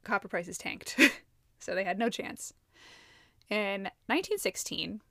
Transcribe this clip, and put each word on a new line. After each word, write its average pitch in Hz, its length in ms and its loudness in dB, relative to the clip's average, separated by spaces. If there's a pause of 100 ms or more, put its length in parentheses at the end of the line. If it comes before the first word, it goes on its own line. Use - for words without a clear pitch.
copper 202 240 0
prices 175 300 -4
tanked. - 420 -6
<laughs> 277 100 12 (540)
So - 120 -4
they 185 80 0
had 190 160 -2
no 233 100 4
chance. - 460 -8 (920)
In 196 440 -2 (180)
nineteen 370 300 2
sixteen - 600 -2 (120)